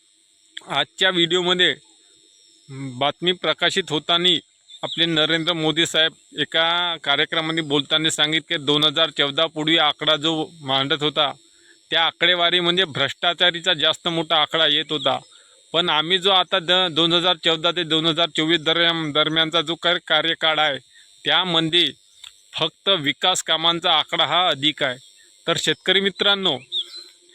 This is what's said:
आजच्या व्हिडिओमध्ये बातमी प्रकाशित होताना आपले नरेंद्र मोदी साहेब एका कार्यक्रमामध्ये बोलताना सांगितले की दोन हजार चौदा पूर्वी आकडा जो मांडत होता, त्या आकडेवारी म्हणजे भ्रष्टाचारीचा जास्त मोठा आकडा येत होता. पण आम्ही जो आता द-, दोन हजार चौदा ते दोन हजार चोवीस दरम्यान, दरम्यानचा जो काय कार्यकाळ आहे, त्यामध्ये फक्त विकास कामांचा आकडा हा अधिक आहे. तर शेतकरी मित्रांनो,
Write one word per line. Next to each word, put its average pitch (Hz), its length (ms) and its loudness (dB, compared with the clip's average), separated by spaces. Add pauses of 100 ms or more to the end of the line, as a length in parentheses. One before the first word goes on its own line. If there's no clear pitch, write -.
(680)
आजच्या 165 420 -2
व्हिडिओमध्ये 180 640 0 (1200)
बातमी 147 340 -2
प्रकाशित 170 580 -2
होताना 170 380 0 (540)
आपले 160 240 -2
नरेंद्र 160 460 0
मोदी 156 340 0
साहेब 160 260 0 (280)
एका 165 640 -2
कार्यक्रमामध्ये 160 580 0
बोलताना 151 480 0
सांगितले 156 460 -2
की 147 80 -10
दोन 147 200 2
हजार 156 260 0
चौदा 143 360 0
पूर्वी 156 320 0
आकडा 156 380 2
जो 156 160 -2 (300)
मांडत 135 400 -2
होता, 147 280 0 (600)
त्या 160 140 2
आकडेवारी 170 560 2
म्हणजे 175 260 2
भ्रष्टाचारीचा 170 880 -2
जास्त 156 340 0
मोठा 165 340 0
आकडा 160 240 2
येत 151 260 0
होता. 135 260 0 (560)
पण 170 140 0
आम्ही 160 300 0
जो 180 120 0
आता 185 280 2
द-, 180 320 2
दोन 165 220 2
हजार 175 320 0
चौदा 165 260 0
ते 170 140 -4
दोन 160 220 0
हजार 165 300 0
चोवीस 160 240 2
दरम्यान, 165 520 0
दरम्यानचा 156 480 0
जो 160 140 -4
काय 175 320 0
कार्यकाळ 160 520 0
आहे, 147 200 0 (460)
त्यामध्ये 165 680 2 (600)
फक्त - 360 -4 (120)
विकास 151 420 0
कामांचा 170 500 0
आकडा 160 340 0
हा 170 220 2
अधिक 147 340 -2
आहे. 127 140 -2 (500)
तर 165 100 2
शेतकरी 180 440 0
मित्रांनो, 196 580 0 (760)